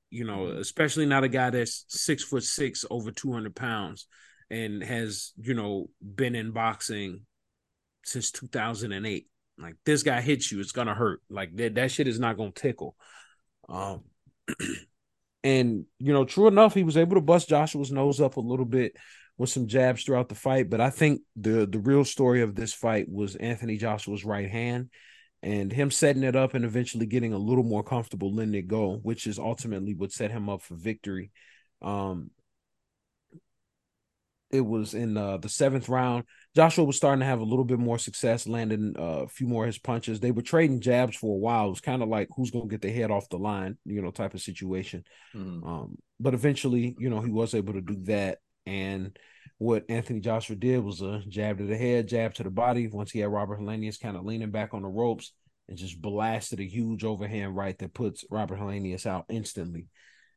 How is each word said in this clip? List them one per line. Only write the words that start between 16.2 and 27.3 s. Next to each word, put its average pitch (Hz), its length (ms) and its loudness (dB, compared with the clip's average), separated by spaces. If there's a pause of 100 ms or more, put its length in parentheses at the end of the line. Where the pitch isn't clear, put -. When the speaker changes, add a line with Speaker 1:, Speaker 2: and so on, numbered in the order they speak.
Speaker 1:
true 202 220 8
enough, 208 260 10
he 190 80 6
was 160 160 4
able 170 160 6
to 185 80 6
bust 170 260 6
Joshua's 147 420 2
nose 135 300 2
up 135 160 2
a 139 40 -4
little 120 260 0
bit 123 280 2 (440)
with 131 100 0
some 123 200 -2
jabs 127 360 4
throughout 123 240 2
the 104 60 -12
fight. 131 340 2
But 110 140 2
I 131 80 4
think 147 320 4 (120)
the, 110 300 4
the 98 140 0
real 135 260 6
story 123 380 4
of 104 120 0
this 110 200 -4
fight 110 340 0
was 98 280 -4
Anthony 113 420 -4
Joshua's 104 440 -4
right 101 280 -4
hand 120 400 -4 (540)
and 101 280 -2
him 139 180 2
setting 135 320 4
it 131 140 4
up 131 180 4
and 120 100 0
eventually 117 400 0
getting 113 280 0